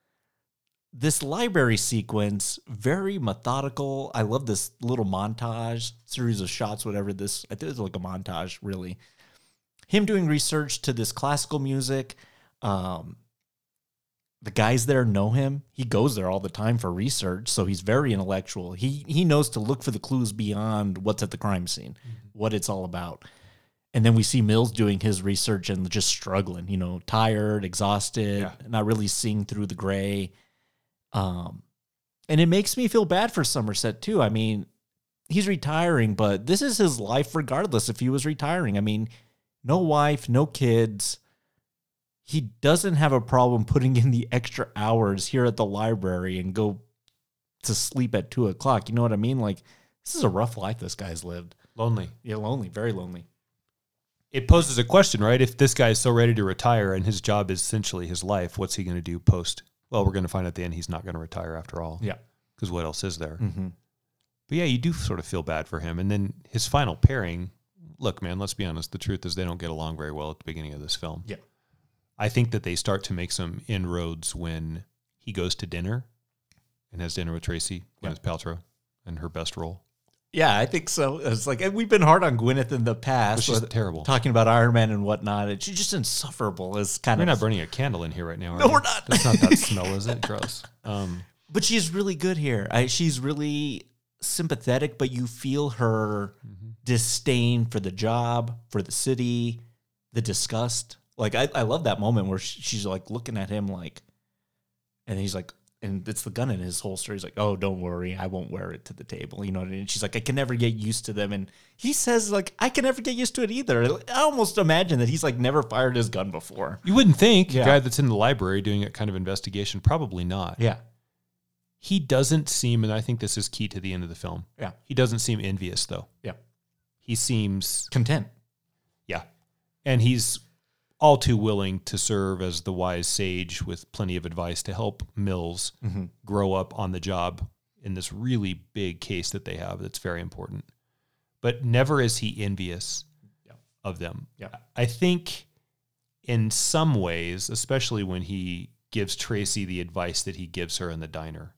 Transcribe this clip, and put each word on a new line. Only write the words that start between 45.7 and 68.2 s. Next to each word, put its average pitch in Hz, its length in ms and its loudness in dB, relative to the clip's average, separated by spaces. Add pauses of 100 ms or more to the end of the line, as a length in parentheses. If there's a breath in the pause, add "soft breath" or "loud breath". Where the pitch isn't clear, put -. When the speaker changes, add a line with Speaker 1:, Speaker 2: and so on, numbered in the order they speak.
Speaker 1:
and 90 160 -4
go 107 260 0 (840)
to - 100 0
sleep 123 400 -2
at 92 160 -2
two 120 160 2
o'clock. 110 420 0
You 110 60 -2
know 120 80 4
what 117 100 2
I 104 40 0
mean? 123 240 0
Like, 101 240 -4 (400 soft breath)
this - 100 -8
is 320 80 -2
a 120 60 4
rough 110 280 0
life 104 220 -4
this 92 160 -10
guy's 85 300 -10
lived. 87 320 -12 (180 soft breath)
Speaker 2:
Lonely. 113 340 0 (140)
Speaker 1:
Yeah, 110 140 -6
lonely, 107 320 -4
very 110 240 -4
lonely. 90 340 -10 (1040)
Speaker 2:
It 123 160 -2
poses 147 320 6
a 120 60 4
question, 117 400 6
right? 123 160 6
If 117 160 2
this 135 180 4
guy 120 140 6
is 110 100 4
so 123 140 4
ready 117 220 6
to 104 100 2
retire 98 500 2
and 95 100 0
his 101 160 0
job 104 300 0
is 92 100 -2
essentially 95 460 -4
his 85 160 -6
life, 90 360 -2
what's 95 180 -4
he 98 80 -4
gonna 87 160 -4
do 87 180 -6
post? - 460 2 (260)
Well, 107 160 2
we're 98 60 4
gonna 92 160 0
find 92 180 -4
at 85 80 -6
the 90 80 -6
end 85 120 -6
he's 85 140 -8
not 85 160 -8
gonna 85 140 -8
retire 82 380 -8
after 82 260 -10
all. 80 180 -8
Speaker 1:
Yeah. 101 180 -4 (420)
Speaker 2:
'Cause 95 100 -4
what 87 140 -4
else 78 180 -6
is 87 160 -6
there? 80 240 -10
Speaker 1:
Mm-hmm. 95 260 -4 (800)
Speaker 2:
But 156 100 -2
yeah, 175 80 2
you 123 120 2
do 165 140 0
sort 98 260 -4
of 85 80 -10
feel 85 160 -4
bad 78 240 -4
for 80 140 -8
him. 85 180 -6
And 95 100 0
then 101 260 0 (140)
his - 200 -4
final 135 260 0
pairing, 92 560 4 (480)
look, 104 240 -2